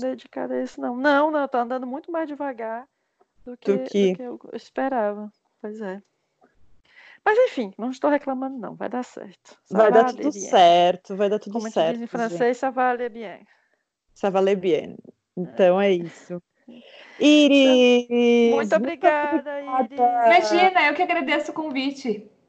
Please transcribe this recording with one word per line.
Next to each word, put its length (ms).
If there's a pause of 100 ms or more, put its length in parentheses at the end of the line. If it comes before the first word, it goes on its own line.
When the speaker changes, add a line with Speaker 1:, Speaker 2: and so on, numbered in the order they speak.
Speaker 1:
dedicado 520
a 80
isso, 200
não. 160
Não, 340
não, 160
tá 140
andando 260
muito 240
mais 160
devagar 580 (600)
do 100
que, 220
Speaker 2:
Do 80
que 260
Speaker 1:
do 60
que 60
eu 160 (140)
esperava. 800 (300)
Pois 180
é. 220 (1200)
Mas, 140
enfim, 400
não 140
estou 180
reclamando, 480
não. 180
Vai 140
dar 140
certo. 600
Ça 140
Speaker 2:
Vai 140
dar 100
Speaker 1:
va 80
Speaker 2:
tudo 120
Speaker 1:
aller 120
bien. 160
Speaker 2:
certo, 680
vai 140
dar 100
tudo 140
Speaker 1:
Como 140
é 20
que 60
Speaker 2:
certo, 180
Speaker 1:
diz 100
em 40
francês, 500
Speaker 2:
gente. 20
Speaker 1:
ça 120
va 180
aller 200
bien. 360 (680)
Speaker 2:
Ça 160
va 100
aller 180
bien. 400 (400)
Então, 420
é 140
isso. 480 (260)
Speaker 1:
Então, 160 (360)
Speaker 2:
Iris! 1400
Speaker 1:
muito 200
obrigada, 760 (280)
Speaker 2:
obrigada. 480
Speaker 1:
Iris. 240
Speaker 3:
Imagina, 360
eu 60
que 80
agradeço 500
o 20
convite. 760 (200)